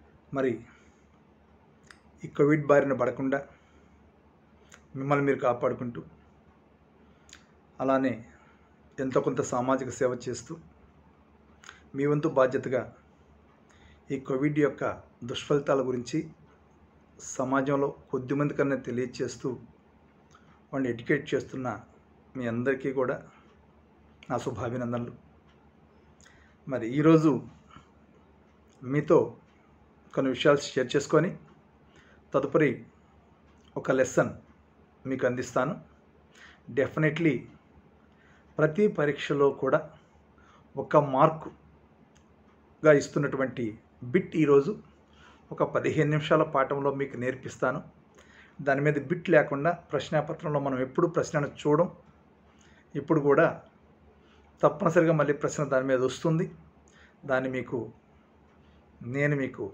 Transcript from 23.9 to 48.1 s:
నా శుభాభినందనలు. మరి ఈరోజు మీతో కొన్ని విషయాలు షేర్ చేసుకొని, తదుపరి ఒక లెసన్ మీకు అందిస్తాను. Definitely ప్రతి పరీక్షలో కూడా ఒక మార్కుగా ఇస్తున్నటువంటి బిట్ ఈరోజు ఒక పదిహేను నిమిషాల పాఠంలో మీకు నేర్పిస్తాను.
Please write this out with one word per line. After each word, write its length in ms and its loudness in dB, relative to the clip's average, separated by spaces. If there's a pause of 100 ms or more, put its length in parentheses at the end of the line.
నా 80 -2
శుభాభినందనలు. 920 -6 (1400)
మరి 200 -4
ఈరోజు 540 6 (1400)
మీతో 540 2 (800)
కొన్ని 160 0
విషయాలు 260 4
షేర్ 400 -2
చేసుకొని, 400 0 (1000)
తదుపరి 500 0 (920)
ఒక 140 -6
లెసన్ 400 2 (760)
మీకు 200 -2
అందిస్తాను. 540 -2 (920)
Definitely 680 0 (1200)
ప్రతి 300 2
పరీక్షలో 600 0
కూడా 400 0 (840)
ఒక 200 2
మార్కుగా 2000 0
ఇస్తున్నటువంటి 840 0 (260)
బిట్ 320 0
ఈరోజు 420 6 (760)
ఒక 100 -2
పదిహేను 480 0
నిమిషాల 320 2
పాఠంలో 520 0
మీకు 220 -6
నేర్పిస్తాను. 680 -4 (800)